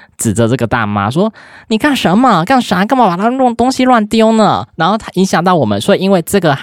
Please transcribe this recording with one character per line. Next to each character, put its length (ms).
指 160
责 120
这 120
个 100
大 180
妈 240
说 240
：“你 80
干 180
什 220
么？ 260
干 180
啥？ 220
干 160
嘛 80
把 80
她 140
弄 260
东 160
西 140
乱 220
丢 260
呢？” 420
然 140
后 80
她 160
影 120
响 160
到 140
我 100
们， 140
所 160
以 60
因 100
为 120
这 140
个， 260